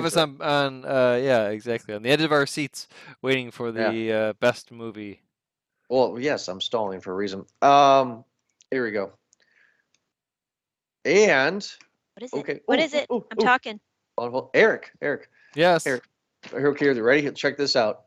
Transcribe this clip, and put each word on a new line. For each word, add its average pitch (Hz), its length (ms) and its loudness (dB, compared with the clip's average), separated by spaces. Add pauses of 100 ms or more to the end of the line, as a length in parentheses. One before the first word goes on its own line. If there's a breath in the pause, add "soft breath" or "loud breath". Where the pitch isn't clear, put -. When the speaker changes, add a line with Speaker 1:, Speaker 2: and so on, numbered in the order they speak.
(100)
Speaker 1:
screens, - 60 -4
Speaker 2:
us 151 220 -2
Speaker 1:
though. 170 60 -10
Speaker 2:
on, 139 380 -2
on, - 20 -14
uh, 127 380 2
yeah, 120 280 2
exactly. 110 440 -6
On 104 80 -10
the 117 80 0
edge 151 120 4
of 151 100 0
our 143 140 4
seats, - 420 -8 (320 loud breath)
waiting 127 320 -2
for 117 180 -8
the, 110 240 -2
Speaker 1:
Yeah. 110 220 -2
Speaker 2:
uh, 110 240 0
best 120 320 -2
movie. 107 480 -14 (720)
Speaker 1:
Well, 120 280 0
yes, 135 300 -4
I'm 92 140 -10
stalling 101 380 -4
for 92 120 -10
a - 20 -6
reason. 95 300 -6 (160)
Um, 135 640 4 (460)
here 131 120 -2
we 113 100 -4
go. 98 200 -6 (1900)
And 170 580 2 (520)
Speaker 3:
What 202 80 -20
is 247 100 -16
it? - 60 -6
Speaker 1:
okay. 143 280 -8
Speaker 3:
What 269 120 2
Speaker 1:
Ooh, 311 40 2
Speaker 3:
is 294 120 -4
it? 294 180 -4
Speaker 1:
ooh, 233 180 -4
Speaker 3:
I'm 226 100 -6
Speaker 1:
ooh. 226 40 0
Speaker 3:
talking. 247 360 0 (380)
Speaker 1:
Oh, 120 120 -6
well, 127 240 -4
Eric, 170 460 2
Eric. 143 280 -6 (260 soft breath)
Speaker 2:
Yes. 165 320 2
Speaker 1:
Eric. 131 180 -4 (480)
Okay, 143 360 0 (120)
ready? 135 320 2
Check 139 240 -4
this 135 200 -2
out. 110 300 0